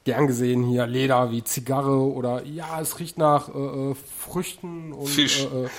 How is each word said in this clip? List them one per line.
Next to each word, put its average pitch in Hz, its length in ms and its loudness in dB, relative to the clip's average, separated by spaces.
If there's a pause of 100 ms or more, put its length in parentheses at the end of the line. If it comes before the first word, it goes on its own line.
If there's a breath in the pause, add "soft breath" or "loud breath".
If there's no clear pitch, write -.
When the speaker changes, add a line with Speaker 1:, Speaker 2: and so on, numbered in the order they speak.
Speaker 1:
gern 127 220 4
gesehen 123 380 2
hier, 123 240 2
Leder 127 420 4
wie 117 140 -2
Zigarre 135 680 2
oder 123 320 -2
ja, 160 380 -8
es - 180 -6
riecht 160 200 -10
nach, 147 340 4
äh, 139 380 -4
äh, 131 40 -2 (220)
Früchten 170 760 -8
und, 143 140 -6
Speaker 2:
Fisch. 139 380 2
Speaker 1:
äh, 127 200 -2
äh, 127 120 -8